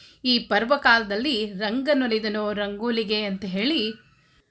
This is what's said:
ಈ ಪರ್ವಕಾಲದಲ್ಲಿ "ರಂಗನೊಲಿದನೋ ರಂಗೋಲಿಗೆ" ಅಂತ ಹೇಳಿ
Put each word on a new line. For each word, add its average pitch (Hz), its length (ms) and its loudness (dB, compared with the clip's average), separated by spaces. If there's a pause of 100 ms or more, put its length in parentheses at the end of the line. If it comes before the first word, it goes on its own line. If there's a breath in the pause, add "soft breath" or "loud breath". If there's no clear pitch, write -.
(260 loud breath)
ಈ 247 140 4
ಪರ್ವಕಾಲದಲ್ಲಿ 226 1120 2
"ರಂಗನೊಲಿದನೋ 220 1000 0
ರಂಗೋಲಿಗೆ" 214 680 -2
ಅಂತ 196 220 -4
ಹೇಳಿ 214 480 -2 (580 soft breath)